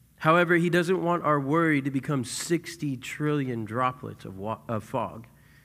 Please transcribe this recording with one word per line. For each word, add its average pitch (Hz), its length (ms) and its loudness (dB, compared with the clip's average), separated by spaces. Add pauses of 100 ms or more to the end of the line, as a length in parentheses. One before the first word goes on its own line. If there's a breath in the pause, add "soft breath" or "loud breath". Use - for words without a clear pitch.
(180)
However, 170 380 6
he 170 140 4
doesn't 175 340 2
want 170 200 0
our 147 160 4
worry 151 420 2
to 139 80 -2
become 135 340 -2
sixty 156 720 -4
trillion 131 680 -2
droplets 113 580 -4
of 98 140 -12
wa-, 107 300 -6
of 110 160 -2
fog. 113 420 -6 (400 soft breath)